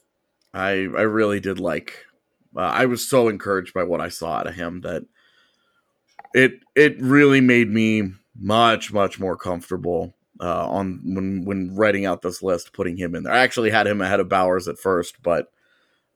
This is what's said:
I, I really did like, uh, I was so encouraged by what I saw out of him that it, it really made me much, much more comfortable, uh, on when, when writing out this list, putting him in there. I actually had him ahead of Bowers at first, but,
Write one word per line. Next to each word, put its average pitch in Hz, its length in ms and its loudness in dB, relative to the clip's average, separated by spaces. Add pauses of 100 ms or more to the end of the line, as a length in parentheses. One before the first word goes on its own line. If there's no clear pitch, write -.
(540)
I, 95 180 -2
I 95 320 -2
really 107 360 0
did 92 200 -4
like, 82 460 -6 (500)
uh, 80 60 -4
I 90 260 0
was 120 200 -4
so 120 220 4
encouraged 95 440 -4
by 92 100 -2
what 85 180 -2
I 85 80 -6
saw 82 280 -6
out - 100 -6
of 85 80 -10
him 87 260 -8
that 87 240 -8 (1300)
it, 127 280 4 (140)
it 147 240 6
really 135 420 6
made 120 280 6
me 110 440 2 (240)
much, 110 540 2
much 101 280 -2
more 92 180 -4
comfortable, 87 760 -6 (280)
uh, 85 260 -2
on 92 360 -4
when, 95 420 -4
when 95 300 -4
writing 98 300 0
out 90 160 -4
this 90 200 -8
list, 90 320 -4
putting 90 240 -6
him 87 180 -6
in 80 80 -8
there. 85 100 -2
I 120 60 4
actually 123 300 2
had 104 180 2
him 104 140 0
ahead 98 180 2
of 90 100 -2
Bowers 92 380 2
at 80 120 -8
first, 90 420 -2
but, 82 300 -2 (640)